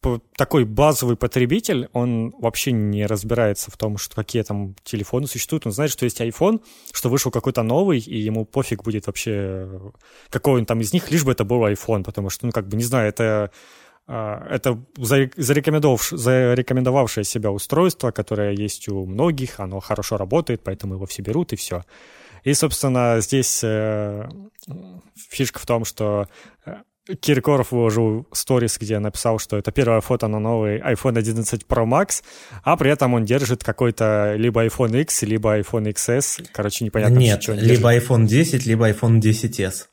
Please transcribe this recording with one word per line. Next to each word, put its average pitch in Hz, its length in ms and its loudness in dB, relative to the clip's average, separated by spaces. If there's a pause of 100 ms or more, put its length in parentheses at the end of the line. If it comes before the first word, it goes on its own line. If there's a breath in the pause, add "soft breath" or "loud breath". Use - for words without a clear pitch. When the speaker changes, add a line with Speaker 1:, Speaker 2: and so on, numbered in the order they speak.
Speaker 1:
п-, 120 200 -2 (160)
такой 139 280 2
базовый 123 520 2
потребитель, 127 760 0
он 120 480 -2
вообще 117 320 -2
не 104 340 0
разбирается 107 640 -2
в - 60 -20
том, 104 220 -4
что, - 160 -10
какие 110 280 -2
там 101 320 -6 (100)
телефоны 120 420 -4
существуют. - 400 -6
Он 110 60 -4
знает, 143 180 0
что - 160 -4
есть - 140 -4
iPhone, 170 400 0 (320 loud breath)
что - 160 -4
вышел 120 240 0
какой-то 120 300 0
новый, 147 360 2
и 113 200 -6
ему 110 260 -2
пофиг 117 400 -4
будет 107 220 -4
вообще, 98 640 -6 (600 soft breath)
какой 127 300 2
он 110 60 -2
там 113 140 0
из 107 120 -4
них, 180 180 0
лишь 156 140 2
бы 131 80 2
это 120 120 0
был 117 220 2
iPhone, 104 380 -2
потому 101 260 -6
что, - 160 -8
ну, 117 60 -2
как 98 160 -4
бы, 101 80 -4
не 117 80 -2
знаю, 117 240 2
это, 107 420 0 (560 soft breath)
а, 110 420 -8
это 123 300 -2 (180)
заре-, 131 400 2
зарекомендовавш-, 143 800 2
зарекомендовавшее 127 1080 2
себя 107 260 -2
устройство, 143 640 0
которое 104 400 -2 (120)
есть - 240 -8
у 98 180 -6
многих, 131 540 -2
оно 95 200 -8
хорошо 107 380 -4
работает, 117 440 0
поэтому 101 320 -6
его 95 120 -8
все - 160 -10
берут, 117 300 -2
и 110 40 -6
все. - 260 -8 (640 loud breath)
И, 139 100 2
собственно, 127 680 2
здесь, - 440 0
э, 107 640 -2 (1000)
фишка - 280 -4
в - 80 -14
том, 117 180 0
что, 104 440 -2 (380 loud breath)
э, 175 80 -12 (460)
Киркоров 139 520 2
выложил 113 600 2
сторис, 120 460 0
где 107 200 -4
написал, 107 400 -2
что - 180 -4
это 104 160 -2
первое 117 280 4
фото 117 280 -2
на 107 120 -2
новый 110 400 0
iPhone 123 380 0
одиннадцать 113 460 -2
Pro 120 220 2
Max, 147 360 0 (420 loud breath)
а 156 120 4
при 139 140 4
этом 135 240 4
он 113 100 2
держит 123 400 0
какой-то 107 720 2
либо 113 300 2
iPhone 117 360 2
X, - 200 -2
либо 107 360 2
iPhone 107 320 -2
X - 180 -4
S, 127 300 0 (140)
короче, 104 320 -4
непонятно, 110 340 4
Speaker 2:
Нет, 117 240 4
Speaker 1:
что 113 100 -2
он 107 60 -2
Speaker 2:
либо 117 340 6
Speaker 1:
держит. 120 180 2
Speaker 2:
iPhone 113 160 6
десять, 131 400 2
либо 113 240 4
iPhone 113 300 4
десять 110 400 0
эс. 95 320 -4